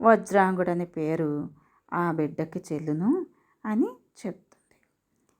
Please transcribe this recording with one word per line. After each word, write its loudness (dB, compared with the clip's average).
వజ్రాంగుడని 4
పేరు -2
ఆ 0
బిడ్డకి -4
చెల్లును" -2
అని 0
చెప్తుంది. -14